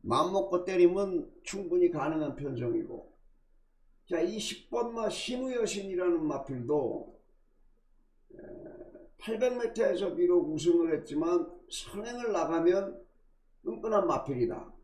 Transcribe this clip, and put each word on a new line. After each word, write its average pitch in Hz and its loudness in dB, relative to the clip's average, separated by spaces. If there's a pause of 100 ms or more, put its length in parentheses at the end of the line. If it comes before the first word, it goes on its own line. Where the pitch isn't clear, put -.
맘먹고 175 0
때리면 180 2 (100)
충분히 180 0
가능한 151 -4
편성이고, 123 -6 (960)
자, 170 -2
이 208 0
십 - -10
번 233 -2
마 214 -2
심우여신이라는 196 -2
마필도, 139 -4 (1160)
에, - -18 (800)
팔백 240 0
미터에서 196 2
비록 175 4
우승을 165 4
했지만 165 0 (180)
선행을 233 -6
나가면 175 2 (600)
끈끈한 208 2
마필이다. 135 0 (120)